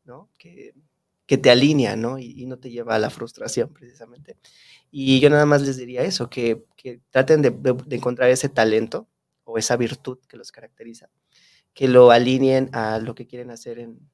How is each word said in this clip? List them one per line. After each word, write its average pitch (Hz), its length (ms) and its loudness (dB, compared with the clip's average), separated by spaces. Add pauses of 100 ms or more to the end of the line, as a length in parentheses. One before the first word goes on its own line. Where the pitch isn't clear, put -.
¿no? 143 320 -20
Que, - 360 -20 (520)
que 135 120 0
te - 140 2
alinea, 127 440 2
¿no? 117 220 -8
Y, 123 240 -18
y 123 40 -16
no 127 120 -14
te 127 140 -20
lleva 117 240 -6
a 110 40 0
la 110 100 -2
frustración, 117 640 -8
precisamente. 120 640 -20 (520)
Y 135 300 2
yo 143 100 8
nada 147 160 4
más 147 180 4
les 135 140 -4
diría 123 260 -8
eso, 139 260 -6
que, 117 360 -4 (120)
que 120 320 -18
traten 143 320 2
de, 135 100 2
de, 117 220 -2 (120)
de 135 100 -10
encontrar 123 340 -2
ese 127 200 0
talento 110 580 -2 (360)
o 113 140 -10
esa 110 180 -4
virtud 127 520 -6
que 120 100 -20
los 117 140 -20
caracteriza, 113 580 -20 (640)
que 135 140 -2
lo 123 240 8
alineen 131 640 2
a 110 260 -4
lo 113 160 -10
que 117 120 -20
quieren 123 240 -20
hacer 117 280 -18
en 117 200 -20 (140)